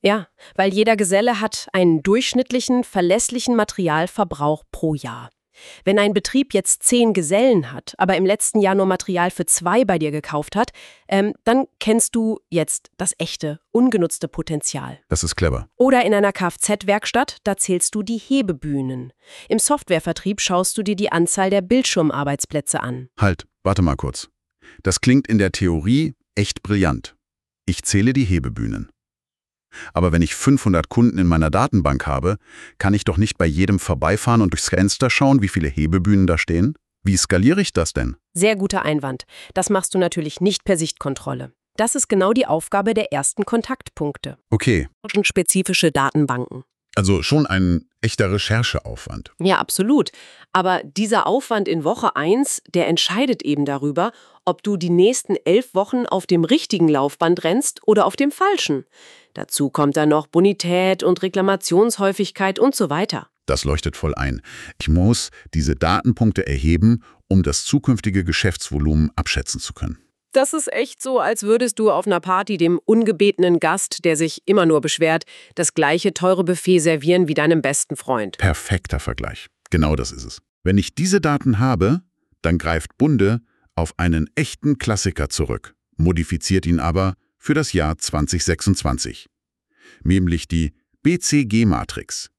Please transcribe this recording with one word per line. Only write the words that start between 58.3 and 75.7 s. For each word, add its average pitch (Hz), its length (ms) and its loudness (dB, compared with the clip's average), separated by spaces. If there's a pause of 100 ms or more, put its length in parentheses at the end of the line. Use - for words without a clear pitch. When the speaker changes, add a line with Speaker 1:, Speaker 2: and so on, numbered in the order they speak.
Speaker 1:
Dazu - 380 -4
kommt 143 260 0
dann 151 120 2
noch 151 180 2
Bonität 185 760 2
und 180 220 0
Reklamationshäufigkeit 196 1400 0
und 269 160 2
so 165 160 -2
weiter. 156 380 -4 (180)
Speaker 2:
Das 69 160 -2
leuchtet 73 340 -4
voll 76 160 -4
ein. 65 300 -6 (360)
Ich - 80 -8
muss 90 440 2 (240)
diese 76 200 0
Datenpunkte 98 720 0
erheben, 80 580 2 (240)
um 95 140 2
das - 240 -2
zukünftige 107 580 0
Geschäftsvolumen 76 920 0
abschätzen - 440 -6
zu - 140 -12
können. - 240 -8 (360)
Speaker 1:
Das 269 200 2
ist 311 200 -6
echt - 280 -6
so, 262 180 -2
als 208 240 -2
würdest 226 340 0
du 214 140 2
auf 175 160 0
einer 180 120 2
Party 185 380 -2
dem 170 280 2
ungebetenen 202 720 2
Gast, - 440 -2
der 160 140 2
sich 156 280 -4
immer 190 200 4
nur 156 160 4
beschwert, 160 440 0 (280)
das - 220 -4